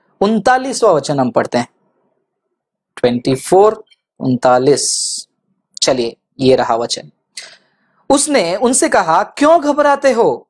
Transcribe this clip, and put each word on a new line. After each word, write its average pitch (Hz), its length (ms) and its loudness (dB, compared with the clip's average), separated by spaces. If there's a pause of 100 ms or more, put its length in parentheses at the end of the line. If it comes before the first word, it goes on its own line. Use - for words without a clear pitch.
(200)
उनतालीसवाँ 226 720 0
वचन 143 280 -2
हम 123 100 0
पढ़ते 120 280 -2
हैं, 123 100 -4 (1300)
ट्वेंटी 123 380 -2
फ़ोर 208 500 2 (360)
उनतालीस। 127 1040 -2 (560)
चलिए, 123 340 -2 (240)
ये 131 160 4
रहा 117 180 -2
वचन। - 360 -6 (1000)
उसने 262 460 0
उनसे 254 320 0
कहा, 185 340 2
"क्यों 302 400 2
घबराते 285 500 2
हो 202 380 0